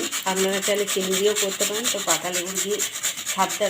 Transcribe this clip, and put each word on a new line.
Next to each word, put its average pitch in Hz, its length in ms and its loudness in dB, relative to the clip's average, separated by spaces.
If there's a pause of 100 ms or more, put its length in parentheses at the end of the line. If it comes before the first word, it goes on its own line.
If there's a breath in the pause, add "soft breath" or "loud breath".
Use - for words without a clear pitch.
(300)
আপনারা 190 360 2
চাইলে 208 260 2
চিনি 190 260 0
দিয়েও 208 240 4
করতে 196 260 0
পারেন, 220 240 -2
তো 208 60 -2 (100)
পাটালি 175 380 0
গুড় 190 180 -4
দিয়ে 202 140 -2 (540)
স্বাদটা 190 380 0